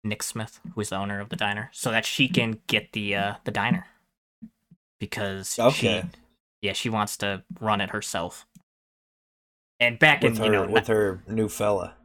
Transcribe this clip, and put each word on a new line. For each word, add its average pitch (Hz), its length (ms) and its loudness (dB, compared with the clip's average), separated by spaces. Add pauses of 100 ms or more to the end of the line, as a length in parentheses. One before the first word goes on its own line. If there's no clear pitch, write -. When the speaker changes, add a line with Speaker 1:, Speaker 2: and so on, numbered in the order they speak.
Speaker 1:
Nick 107 200 -4
Smith, - 360 -8 (140)
who 110 80 -4
is 104 80 -4
the 95 60 -4
owner 98 240 -4
of 101 100 -10
the - 60 -8
diner, 104 380 -4
so - 180 -4
that 113 140 0
she - 220 0
can 113 400 0
get - 260 -2
the, 101 220 -2
uh, 101 180 -2 (100)
the - 80 -6
diner. 104 340 0 (1120)
Because 98 560 -6
she, 113 60 0
Speaker 2:
Okay. 104 420 4 (580)
Speaker 1:
yeah, 98 120 -2
she - 160 -2
wants 107 280 0
to 98 260 -4 (160)
run 107 220 2
it 98 100 -4
herself. 90 540 -6 (1300)
And 120 200 4
back 151 240 6
Speaker 2:
With 117 100 6
Speaker 1:
in, 110 60 -2
Speaker 2:
her, 110 60 2
Speaker 1:
you 107 60 6
know, 95 160 2
Speaker 2:
with 117 200 2
Speaker 1:
ni- 117 60 4
Speaker 2:
her 101 340 2
new 110 220 0
fella. 101 560 -2